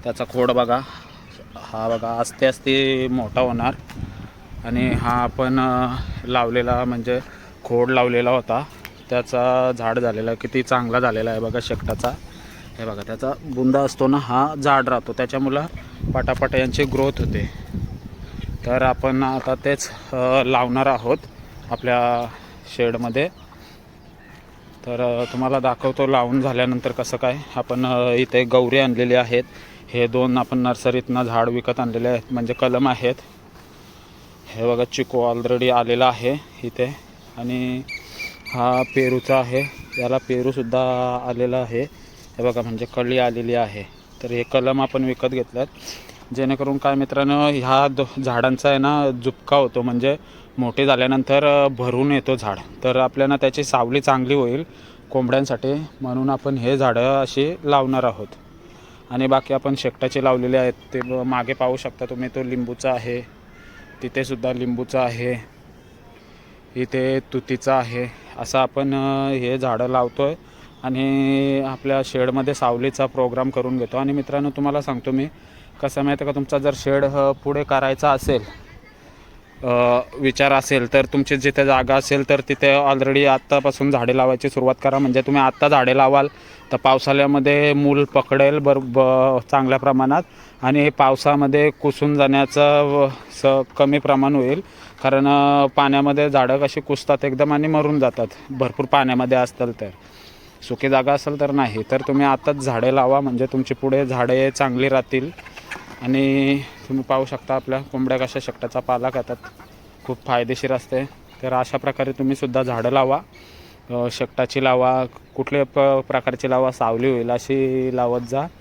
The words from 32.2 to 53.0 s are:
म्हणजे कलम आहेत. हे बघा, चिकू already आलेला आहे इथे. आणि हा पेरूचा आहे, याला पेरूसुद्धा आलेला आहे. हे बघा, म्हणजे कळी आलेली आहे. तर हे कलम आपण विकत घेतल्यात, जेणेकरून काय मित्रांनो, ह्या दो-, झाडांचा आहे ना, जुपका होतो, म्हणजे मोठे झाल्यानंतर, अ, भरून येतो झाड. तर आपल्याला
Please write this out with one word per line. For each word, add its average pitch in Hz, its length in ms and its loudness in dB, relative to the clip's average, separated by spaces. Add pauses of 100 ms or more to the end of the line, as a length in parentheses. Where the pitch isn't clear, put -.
म्हणजे 120 220 -4
कलम 127 360 0
आहेत. 123 260 0 (1400)
हे 113 160 -4
बघा, 120 260 0
चिकू 120 420 0
already 120 380 0
आलेला 120 340 2
आहे 123 300 0 (260)
इथे. 123 340 -6 (420)
आणि 127 440 -6 (720)
हा 127 280 2
पेरूचा 127 540 0
आहे, 127 260 0 (400)
याला 123 140 0
पेरूसुद्धा 127 1040 -2 (100)
आलेला 123 280 -2
आहे. 117 260 -4 (560)
हे 117 40 -4
बघा, 120 200 0
म्हणजे 113 220 -6
कळी 123 340 -2
आलेली 120 360 -2
आहे. 104 280 -4 (400)
तर 120 80 -8
हे 120 120 -4
कलम 131 400 0
आपण 131 220 -2
विकत 131 240 -2
घेतल्यात, 123 380 -4 (680)
जेणेकरून 135 440 -2
काय 139 160 0
मित्रांनो, 139 540 2
ह्या 135 400 2
दो-, 135 340 -4
झाडांचा 127 460 0
आहे 139 100 4
ना, 143 320 2
जुपका 127 460 -2
होतो, 127 260 2
म्हणजे 123 340 0 (420)
मोठे 127 280 0
झाल्यानंतर, 139 800 4
अ, 139 40 4
भरून 127 440 0
येतो 131 240 0
झाड. 107 200 -4 (280)
तर 127 120 2
आपल्याला 135 400 2